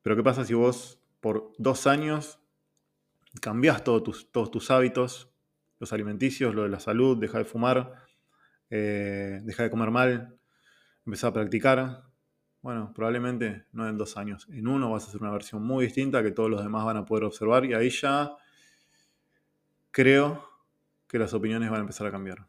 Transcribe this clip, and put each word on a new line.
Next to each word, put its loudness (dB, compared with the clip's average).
Pero 2
¿qué 0
pasa 2
si 0
vos 0
por -4
dos 0
años 0
cambiás 2
todo 4
tus, -8
todos 0
tus -4
hábitos, 2
los -8
alimenticios, -2
lo 0
de 0
la -4
salud, 2
dejá -2
de -2
fumar, -2
eh, -4
dejá -4
de 0
comer 0
mal, 0
empezá -4
a 0
practicar? 0
Bueno, -8
probablemente -2
no -6
en -4
dos -6
años. -10
En -6
uno 0
vas -4
a -18
ser -10
una -4
versión -6
muy 0
distinta 0
que 0
todos 0
los -2
demás -4
van -2
a -6
poder 0
observar 2
y -2
ahí 2
ya -2
creo 6
que -4
las 0
opiniones 0
van -2
a -2
empezar -8
a -4
cambiar. -10